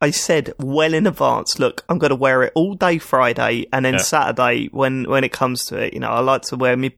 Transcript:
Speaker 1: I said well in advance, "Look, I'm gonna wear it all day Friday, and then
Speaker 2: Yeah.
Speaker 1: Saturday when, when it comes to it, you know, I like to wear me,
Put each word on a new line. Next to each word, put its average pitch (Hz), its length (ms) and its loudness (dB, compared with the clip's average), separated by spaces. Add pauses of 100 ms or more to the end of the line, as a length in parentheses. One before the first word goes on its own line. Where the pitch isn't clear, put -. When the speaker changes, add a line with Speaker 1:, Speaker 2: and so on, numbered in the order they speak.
Speaker 1:
I 151 100 2
said 151 480 -2
well 151 340 0
in 160 140 2
advance, 123 520 0
"Look, 127 280 -2
I'm 170 120 0
gonna 147 160 2
wear 131 280 2
it - 120 0
all 180 180 0
day 180 240 0
Friday, 120 760 0
and 131 140 0
then 131 80 2
Speaker 2:
Yeah. - 80 2
Speaker 1:
Saturday 123 680 0
when, 131 360 -2
when 135 160 0
it 123 80 -4
comes 127 340 -4
to - 120 -8
it, - 160 -4
you - 60 -10
know, 117 100 -6
I 113 100 0
like 131 240 2
to - 140 -8
wear 123 180 2
me, 131 220 -4